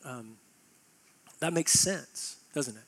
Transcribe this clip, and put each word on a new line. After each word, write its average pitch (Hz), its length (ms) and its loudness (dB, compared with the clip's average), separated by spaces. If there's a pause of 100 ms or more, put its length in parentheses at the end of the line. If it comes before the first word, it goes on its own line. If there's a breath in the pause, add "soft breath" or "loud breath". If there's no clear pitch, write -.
Um, 117 320 -14 (1000)
that 165 120 0
makes 170 220 2
sense, - 640 0 (160)
doesn't 127 220 -2
it? 110 120 -20